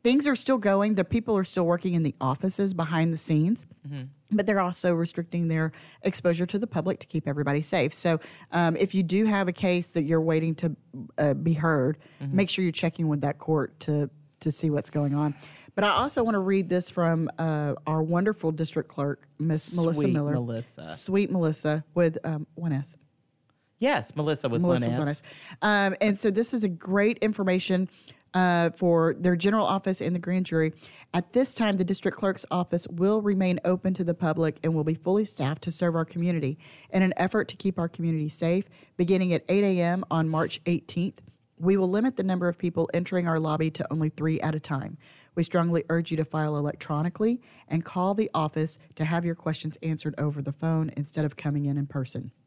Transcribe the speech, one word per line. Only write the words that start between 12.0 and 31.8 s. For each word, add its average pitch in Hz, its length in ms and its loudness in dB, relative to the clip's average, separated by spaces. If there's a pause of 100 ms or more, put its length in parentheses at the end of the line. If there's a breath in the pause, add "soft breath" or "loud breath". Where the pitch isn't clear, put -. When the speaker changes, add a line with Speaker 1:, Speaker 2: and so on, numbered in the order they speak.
Speaker 2:
Mm-hmm. 139 160 -4
Speaker 1:
make 190 140 2
sure 190 140 0
you're 170 80 0
checking 170 340 -2
with 147 140 0
that 139 180 -2
court 151 420 -2
to, 147 300 0 (300)
to 160 100 0
see 156 200 0
what's 143 200 -2
going 147 240 0
on. 147 220 0 (400 loud breath)
But 208 80 2
I 208 60 4
also 247 340 2
wanna 214 160 2
read 190 280 0
this 180 220 0
from, 165 480 0
uh, 151 360 -2 (120)
our 156 160 0
wonderful 175 480 0
district 156 380 -4
clerk, - 400 -6 (100)
Miss 156 380 -2
Melissa 165 240 2
Speaker 2:
Sweet 135 120 2
Speaker 1:
Miller. 147 220 0
Speaker 2:
Melissa. 117 500 -6 (120)
Speaker 1:
Sweet 196 340 0
Melissa 156 540 0 (100)
with, 165 300 2
um, 151 220 -4 (100)
one 165 160 -4
S. 139 240 -6 (840)
Speaker 2:
Yes, 233 380 0
Melissa 151 320 -2
with 156 140 0
Speaker 1:
Melissa 175 260 2
Speaker 2:
one 156 100 0
Speaker 1:
with 151 120 0
Speaker 2:
S. 147 120 -4
Speaker 1:
one - 400 -14
S. 202 300 4
Um, 185 80 -6
and 208 180 2
so 214 120 2
this 214 240 0
is 220 100 0
a 208 40 0
great 196 500 0
information, 185 680 0 (440 loud breath)
uh, 175 380 4
for 165 440 4
their 180 220 2
general 202 280 2
office 190 360 0
and 180 120 -2
the 180 60 -2
grand 180 260 -2
jury. 160 280 0 (400 loud breath)
At - 220 -2
this 262 200 2
time, 214 220 0
the 185 80 0